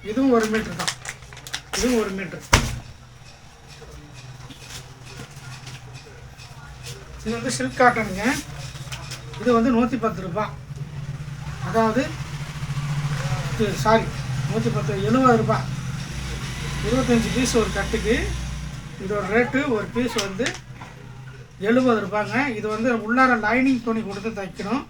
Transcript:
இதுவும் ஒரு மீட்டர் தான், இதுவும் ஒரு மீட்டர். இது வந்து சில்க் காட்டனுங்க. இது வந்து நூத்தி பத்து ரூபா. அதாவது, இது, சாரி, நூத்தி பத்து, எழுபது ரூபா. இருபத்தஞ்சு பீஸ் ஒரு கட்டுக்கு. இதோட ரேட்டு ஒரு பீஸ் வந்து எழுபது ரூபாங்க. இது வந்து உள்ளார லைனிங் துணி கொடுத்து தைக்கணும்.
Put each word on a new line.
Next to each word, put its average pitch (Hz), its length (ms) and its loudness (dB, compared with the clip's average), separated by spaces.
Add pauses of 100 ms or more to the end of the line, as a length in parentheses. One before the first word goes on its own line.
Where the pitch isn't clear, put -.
இதுவும் 254 280 4
ஒரு 214 160 4
மீட்டர் 196 280 -2
தான், - 100 0 (840)
இதுவும் 240 260 4
ஒரு 196 160 0
மீட்டர். 175 260 -8 (4000)
இது 220 160 -2
வந்து 233 200 -2
சில்க் 262 240 -2
காட்டனுங்க. 214 440 4 (1160)
இது 226 160 4
வந்து 233 200 6
நூத்தி 247 260 4
பத்து 185 240 0
ரூபா. 202 180 0 (1200)
அதாவது, 226 340 4 (1500)
இது, 208 180 2 (140)
சாரி, 220 200 8 (460)
நூத்தி 220 260 2
பத்து, 202 220 0 (120)
எழுபது 254 320 6
ரூபா. 196 160 2 (1300)
இருபத்தஞ்சு 233 480 4
பீஸ் 247 260 4
ஒரு 190 160 0
கட்டுக்கு. 214 380 2 (880)
இதோட 202 280 -2
ரேட்டு 247 300 4 (140)
ஒரு 190 180 -2
பீஸ் 233 320 0
வந்து 190 200 -2 (1200)
எழுபது 240 360 6
ரூபாங்க. 208 340 0 (200)
இது 208 140 -4
வந்து 226 180 2 (140)
உள்ளார 247 400 6
லைனிங் 254 400 4
துணி 226 220 0
கொடுத்து 202 340 -6
தைக்கணும். 196 500 -2